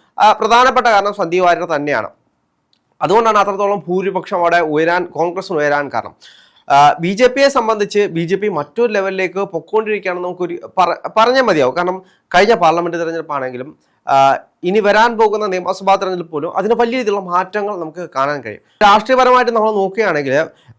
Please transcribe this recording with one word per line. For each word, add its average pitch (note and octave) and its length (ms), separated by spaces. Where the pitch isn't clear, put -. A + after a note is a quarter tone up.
ആ, G#3+ 140
പ്രധാനപ്പെട്ട A#3+ 540
കാരണം G3+ 280
സന്ദീപ് F3+ 300
വാര്യർ F3 200
തന്നെയാണ്. D3 440
അതുകൊണ്ടാണ് G#3+ 360
അത്രത്തോളം G3+ 500
ഭൂരിപക്ഷം F#3 480
അവിടെ E3+ 200
ഉയരാൻ, E3 480
കോൺഗ്രസിന് F3 540
ഉയരാൻ D3 300
കാരണം. G#2+ 260
ആ, C#3+ 300
ബി E3+ 80
ജെ G3+ 180
പിയെ C4+ 220
സംബന്ധിച്ച് A3 500
ബി E3 220
ജെ E3+ 160
പി G3+ 120
മറ്റൊരു G3+ 440
ലെവലിലേക്ക് F#3+ 460
പൊക്കോണ്ടിരിക്കുകയാണെന്ന് G3 880
നമുക്കൊരു F3+ 300
പറ-, E3+ 380
പറഞ്ഞേ A#3+ 240
മതിയാവും. D#3 360
കാരണം F#3 260
കഴിഞ്ഞ G#3 200
പാർലമെന്റ് E3+ 420
തെരഞ്ഞെടുപ്പാണെങ്കിലും, D3+ 960
ആ, C3+ 300
ഇനി F#3+ 180
വരാൻ G#3+ 380
പോകുന്ന G#3+ 280
നിയമസഭാ F#3 480
തെരഞ്ഞെടുപ്പ് F#3 380
പോലും D#3 240
അതിന് G3+ 180
വലിയ A#3+ 240
രീതിയിലുള്ള G3+ 260
മാറ്റങ്ങൾ F#3 520
നമുക്ക് E3 400
കാണാൻ C#3 240
കഴിയും. G#2+ 200
രാഷ്ട്രീയപരമായിട്ട് B3 720
നമ്മൾ A3 200
നോക്കുകയാണെങ്കിൽ, F#3+ 600